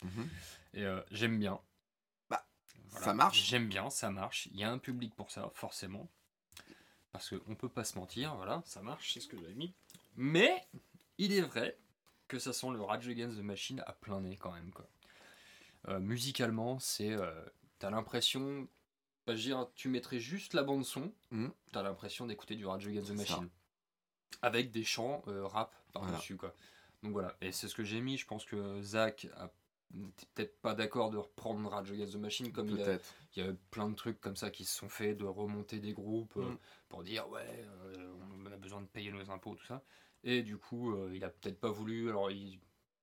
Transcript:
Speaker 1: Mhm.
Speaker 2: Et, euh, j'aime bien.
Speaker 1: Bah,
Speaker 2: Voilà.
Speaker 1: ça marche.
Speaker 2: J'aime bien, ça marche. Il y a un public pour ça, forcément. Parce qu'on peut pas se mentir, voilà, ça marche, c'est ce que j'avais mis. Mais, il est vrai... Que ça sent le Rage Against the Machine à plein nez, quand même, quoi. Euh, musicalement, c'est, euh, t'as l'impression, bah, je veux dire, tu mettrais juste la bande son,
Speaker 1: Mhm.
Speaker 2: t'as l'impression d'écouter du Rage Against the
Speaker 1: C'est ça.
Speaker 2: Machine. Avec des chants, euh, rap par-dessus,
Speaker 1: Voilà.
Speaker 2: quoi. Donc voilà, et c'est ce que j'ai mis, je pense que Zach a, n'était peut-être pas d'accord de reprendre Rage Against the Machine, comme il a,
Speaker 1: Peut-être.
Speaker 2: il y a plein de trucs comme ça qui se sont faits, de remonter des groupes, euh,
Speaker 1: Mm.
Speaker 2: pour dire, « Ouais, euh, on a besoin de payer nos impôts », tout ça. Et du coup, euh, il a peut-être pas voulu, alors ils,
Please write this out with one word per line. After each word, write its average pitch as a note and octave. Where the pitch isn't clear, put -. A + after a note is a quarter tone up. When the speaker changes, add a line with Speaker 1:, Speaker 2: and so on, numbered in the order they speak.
Speaker 1:
Mhm. G#2+
Speaker 2:
Et, G2+
euh, F#2+
j'aime A2
bien. G2
Speaker 1:
Bah, -
Speaker 2:
Voilà. -
Speaker 1:
ça G2+
marche. D#3
Speaker 2:
J'aime A#2+
bien, G2+
ça -
marche. G2
Il G2
y G2+
a A2
un B2+
public B2
pour -
ça, G#2
forcément. G2+
Parce -
qu'on G2+
peut A#2+
pas A2+
se -
mentir, B2+
voilà, G2+
ça -
marche, B2+
c'est A#2+
ce -
que -
j'avais E2+
mis. E3
Mais, F#3
il G3
est G3+
vrai... A#2+
Que C3
ça B2+
sent B2+
le A2
Rage A2+
Against A#2
the G2+
Machine G2+
à -
plein G2
nez, F#2+
quand F2+
même, F2
quoi. -
Euh, F#2+
musicalement, A#2+
c'est, G#2+
euh, F#2+
t'as G2
l'impression, B2+
bah, A#2
je A2
veux C3+
dire, B2
tu -
mettrais B2+
juste D3
la A2+
bande C#3
son, D#3
Speaker 1:
Mhm. A#2
Speaker 2:
t'as G2+
l'impression G2
d'écouter G#2+
du G#2+
Rage G2
Against G#2
the G#2
Speaker 1:
C'est G2+
ça. E2+
Speaker 2:
Machine. F2
Avec A#2+
des A2
chants, -
euh, G2
rap G#2+
par-dessus, F#2
Speaker 1:
Voilà. F#2
Speaker 2:
quoi. -
Donc G#2+
voilà, F#2+
et F#2+
c'est -
ce -
que A2
j'ai G#2+
mis, C3
je -
pense G#2+
que G2+
Zach G#2+
a, F#2
n'était -
peut-être -
pas A2
d'accord A2
de G#2+
reprendre G#2+
Rage G2
Against G2+
the -
Machine, G#2
comme G#2+
il G#2
a, G2+
Speaker 1:
Peut-être. F#2+
Speaker 2:
il F#2
y -
a F#2+
plein G#2+
de G#2+
trucs A2+
comme F#2+
ça G#2
qui F#2+
se -
sont G2+
faits, G#2
de G#2
remonter G#2
des G#2
groupes, G#2+
euh, B2+
Speaker 1:
Mm. A#2+
Speaker 2:
pour F#2
dire, « G#2
Ouais, A2+
euh, F#2
on G2
a G2+
besoin G2
de G2
payer G#2
nos G2
impôts », G2
tout -
ça. C3
Et B2
du G#2
coup, A#2
euh, F#2+
il F#2+
a F#2
peut-être -
pas A2+
voulu, A2+
alors G2
ils, G2